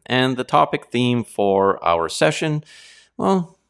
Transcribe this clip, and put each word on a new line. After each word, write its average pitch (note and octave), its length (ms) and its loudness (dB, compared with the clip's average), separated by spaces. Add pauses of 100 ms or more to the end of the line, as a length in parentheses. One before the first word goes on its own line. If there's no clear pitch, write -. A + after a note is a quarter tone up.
And B2+ 320 0
the B2+ 60 -6
topic D3 480 -2
theme A#2+ 320 0
for G2 600 0
our E2+ 260 0
session, D3+ 540 -2 (540)
well, F#3+ 400 0 (120)